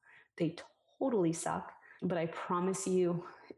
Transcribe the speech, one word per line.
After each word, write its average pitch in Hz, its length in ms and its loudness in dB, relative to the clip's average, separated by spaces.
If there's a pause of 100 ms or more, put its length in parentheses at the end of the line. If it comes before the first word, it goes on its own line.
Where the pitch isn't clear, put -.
(380)
They 160 180 0 (420)
totally 202 360 2
suck. 165 380 -4 (280)
But 185 160 0
I 165 100 0
promise 185 600 -2
you, 175 380 2 (340)